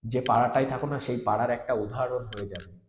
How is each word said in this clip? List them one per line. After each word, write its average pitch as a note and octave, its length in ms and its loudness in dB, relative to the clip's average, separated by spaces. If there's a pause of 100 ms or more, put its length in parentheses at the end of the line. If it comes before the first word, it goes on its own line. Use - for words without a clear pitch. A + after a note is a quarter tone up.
যে B2 140 0
পাড়াটায় B2 440 4
থাকো C3+ 220 -4
না, C#3+ 120 -2
সেই A#2+ 200 -4
পাড়ার A2+ 300 2
একটা A#2+ 240 -2
উদাহরণ A#2+ 520 -2
হয়ে G2+ 220 -8
যাবে। F#2 420 -12